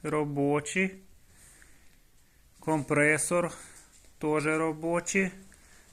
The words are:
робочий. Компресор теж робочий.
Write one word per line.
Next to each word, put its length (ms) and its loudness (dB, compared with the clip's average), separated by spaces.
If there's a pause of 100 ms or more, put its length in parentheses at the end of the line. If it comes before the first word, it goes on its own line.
робочий. 920 0 (1700)
Компресор 920 2 (680)
теж 280 0
робочий. 840 0 (640)